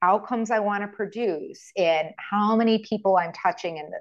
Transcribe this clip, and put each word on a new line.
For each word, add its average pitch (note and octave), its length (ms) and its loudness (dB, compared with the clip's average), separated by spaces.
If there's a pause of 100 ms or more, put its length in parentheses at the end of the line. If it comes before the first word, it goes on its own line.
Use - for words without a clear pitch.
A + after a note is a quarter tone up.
outcomes G#3 480 0
I A3+ 100 2
wanna G#3 280 -2
produce, G3+ 880 -6
and E3 320 2 (100)
how G#3 380 0
many A3+ 220 4 (100)
people G3+ 300 2
I'm E3+ 140 0
touching F3 440 -2
in, D3+ 140 -10 (100)